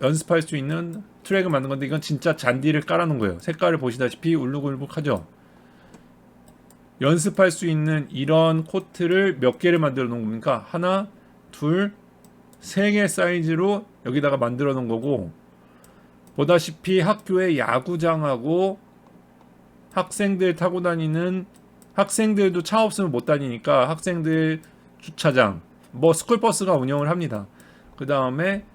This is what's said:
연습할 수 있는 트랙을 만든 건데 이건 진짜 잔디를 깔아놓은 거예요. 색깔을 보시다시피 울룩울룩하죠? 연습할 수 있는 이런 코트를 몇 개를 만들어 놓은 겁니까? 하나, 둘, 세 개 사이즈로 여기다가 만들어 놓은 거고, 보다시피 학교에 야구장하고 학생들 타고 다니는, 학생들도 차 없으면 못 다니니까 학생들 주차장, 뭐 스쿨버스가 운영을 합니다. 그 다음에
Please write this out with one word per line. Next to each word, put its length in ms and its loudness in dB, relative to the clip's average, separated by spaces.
연습할 400 2
수 140 -8
있는 480 -6
트랙을 260 0
만든 220 0
건데 160 -4
이건 140 -4
진짜 340 -2
잔디를 460 0
깔아놓은 400 0
거예요. 180 0
색깔을 400 0
보시다시피 560 -2
울룩울룩하죠? 960 -4
연습할 520 2
수 160 -4
있는 420 0
이런 540 2
코트를 720 0
몇 220 2
개를 180 4
만들어 300 0
놓은 140 -6
겁니까? 460 -2
하나, 380 -2
둘, 400 0
세 320 0
개 140 4
사이즈로 800 0
여기다가 320 0
만들어 340 0
놓은 160 -4
거고, 420 -2
보다시피 680 2
학교에 580 0
야구장하고 1200 0
학생들 640 0
타고 240 -2
다니는, 640 -2
학생들도 680 2
차 200 0
없으면 300 0
못 140 -4
다니니까 640 2
학생들 720 -2
주차장, 640 2
뭐 220 4
스쿨버스가 600 0
운영을 360 0
합니다. 360 -6
그 100 -10
다음에 580 -2